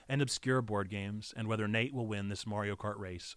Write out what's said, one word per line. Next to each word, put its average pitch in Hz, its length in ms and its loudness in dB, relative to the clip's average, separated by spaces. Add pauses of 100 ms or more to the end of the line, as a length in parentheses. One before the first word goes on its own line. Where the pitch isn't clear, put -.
and 135 140 2
obscure 131 400 4
board 104 280 0
games, 101 460 -4
and 110 140 -2
whether 107 180 2
Nate 113 260 2
will 120 140 0
win 101 220 0
this 101 180 -4
Mario 104 300 0
Kart 104 200 -4
race 92 400 -8